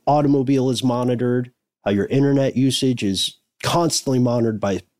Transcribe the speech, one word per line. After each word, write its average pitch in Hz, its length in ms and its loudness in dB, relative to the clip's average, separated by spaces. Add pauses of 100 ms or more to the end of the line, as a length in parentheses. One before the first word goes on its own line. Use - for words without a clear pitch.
automobile 139 640 2
is 120 140 -4
monitored, 123 680 0 (340)
how 101 80 0
your 101 140 2
internet 135 500 2
usage 131 460 0
is 98 360 -2 (240)
constantly 147 560 0
monitored 117 420 0
by 95 220 -4 (180)